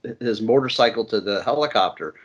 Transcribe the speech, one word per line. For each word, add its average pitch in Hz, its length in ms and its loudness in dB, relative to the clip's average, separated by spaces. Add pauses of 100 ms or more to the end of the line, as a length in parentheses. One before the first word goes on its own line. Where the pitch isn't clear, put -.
(200)
his 113 200 -2
motorcycle 120 680 2
to 107 140 0
the 95 220 -2
helicopter, 113 720 -2 (100)